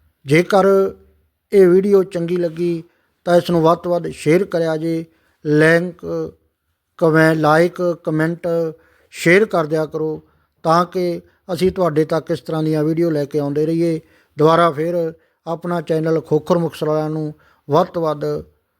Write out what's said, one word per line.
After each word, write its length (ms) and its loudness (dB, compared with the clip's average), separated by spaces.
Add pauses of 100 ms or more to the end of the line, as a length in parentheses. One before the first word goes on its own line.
(260)
ਜੇਕਰ 400 2 (840)
ਇਹ 160 6
ਵੀਡੀਓ 360 4
ਚੰਗੀ 340 -4
ਲੱਗੀ 460 -4 (420)
ਤਾਂ 120 2
ਇਸ 140 0
ਨੂੰ 100 2
ਵੱਧ 180 4
ਤੋਂ 120 -6
ਵੱਧ 180 -4
ਸ਼ੇਅਰ 360 0
ਕਰਿਆ 320 -2
ਜੇ, 280 -4 (400)
ਲਿੰਕ, 600 2 (920)
ਕਮੈਂ-, 380 4
ਲਾਈਕ, 460 2
ਕੁਮੈਂਟ, 680 -4 (600)
ਸ਼ੇਅਰ 360 2
ਕਰ 200 -2
ਦਿਆ 200 -2
ਕਰੋ, 360 -8 (420)
ਤਾਂ 220 2
ਕਿ 360 -6 (320)
ਅਸੀਂ 180 0
ਤੁਹਾਡੇ 340 0
ਤੱਕ 260 -4
ਇਸ 100 -6
ਤਰ੍ਹਾਂ 220 -6
ਦੀਆਂ 200 0
ਵੀਡੀਓ 260 -2
ਲੈ 160 -2
ਕੇ 140 -4
ਆਉਂਦੇ 260 -2
ਰਹੀਏ। 340 -2 (380)
ਦੁਬਾਰਾ 340 4
ਫਿਰ 420 -4 (320)
ਆਪਣਾ 360 -6
ਚੈਨਲ 400 -2
ਖੋਖਰ 360 -2
ਮੁਕਤਸਰ 300 -4
ਵਾਲਿਆਂ 220 -2
ਨੂੰ 240 -8 (360)
ਵੱਧ 180 2
ਤੋਂ 140 -6
ਵੱਧ 240 -4 (540)